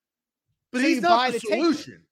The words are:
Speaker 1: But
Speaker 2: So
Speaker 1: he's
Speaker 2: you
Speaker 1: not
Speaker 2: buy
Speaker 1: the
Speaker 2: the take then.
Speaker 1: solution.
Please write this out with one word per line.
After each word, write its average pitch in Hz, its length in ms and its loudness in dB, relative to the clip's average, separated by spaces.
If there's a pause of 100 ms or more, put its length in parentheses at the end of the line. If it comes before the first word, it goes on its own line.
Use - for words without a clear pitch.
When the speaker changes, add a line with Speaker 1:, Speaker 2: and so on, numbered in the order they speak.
(720)
Speaker 1:
But 254 80 -4
Speaker 2:
So 269 80 2
Speaker 1:
he's - 80 2
Speaker 2:
you 247 60 -4
Speaker 1:
not 349 160 4
Speaker 2:
buy 254 100 2
Speaker 1:
the 247 60 -2
Speaker 2:
the 233 60 -4
take 226 100 -8
then. - 120 0
Speaker 1:
solution. 277 500 -4